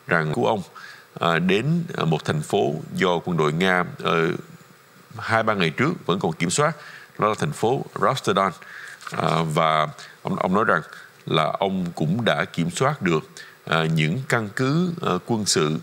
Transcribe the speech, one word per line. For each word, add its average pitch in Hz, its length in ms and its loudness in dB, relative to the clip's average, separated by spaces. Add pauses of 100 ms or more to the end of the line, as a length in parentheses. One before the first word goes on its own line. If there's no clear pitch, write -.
rằng 78 260 2
của 117 140 0
ông, 110 140 0 (580)
à, 82 200 2
đến, 120 440 2 (140)
à, - 80 0
một 80 200 0
thành 76 160 0
phố 104 340 0 (200)
do 90 300 2
quân 87 120 0
đội 76 160 2
Nga, 90 300 2 (200)
ờ, 82 280 2 (880)
hai 113 240 0
ba 110 100 2
ngày 92 160 2
trước 120 240 0 (120)
vẫn 90 140 0
còn 87 140 -2
kiểm 85 160 -2
soát, 151 260 0 (440)
đó 104 80 4
là 107 120 2
thành 123 120 -2
phố 120 340 0 (160)
Rostodon. 98 500 2 (600)
À, 87 180 0 (240)
và 78 340 4 (340)
ông, - 140 -4
ông 92 180 0
nói 107 140 4
rằng 90 140 2 (440)
là 78 180 0 (160)
ông 95 360 0
cũng 98 300 0
đã 78 200 2
kiểm 85 240 -2
soát 135 320 0
được, 82 280 0 (360)
à, 82 200 2
những 80 440 2
căn 113 260 0
cứ, 160 460 0
à, - 100 0 (140)
quân 107 200 -2
sự 78 380 2